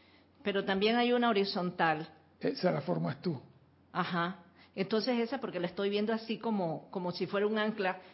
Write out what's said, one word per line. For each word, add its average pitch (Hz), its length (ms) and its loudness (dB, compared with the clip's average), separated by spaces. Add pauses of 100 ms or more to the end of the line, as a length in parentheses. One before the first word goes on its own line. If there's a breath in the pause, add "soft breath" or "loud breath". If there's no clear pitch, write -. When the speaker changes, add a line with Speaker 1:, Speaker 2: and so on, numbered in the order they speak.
(440 soft breath)
Speaker 1:
Pero 196 200 0
también 208 320 4
hay 240 160 4
una 240 160 4
horizontal. 180 800 2 (300)
Speaker 2:
Esa - 320 0
la 156 120 0
formas 165 380 -2
tú. 160 200 -2 (520)
Speaker 1:
Ajá. 175 440 -2 (400 soft breath)
Entonces 220 420 0
esa, 233 220 -2
porque 180 180 -6
la 175 80 0
estoy 202 240 -2
viendo 208 220 0
así 220 260 -4
como, 190 520 -2
como 180 200 -4
si 175 160 -2
fuera 202 200 2
un 214 120 2
ancla, 214 400 0 (160 loud breath)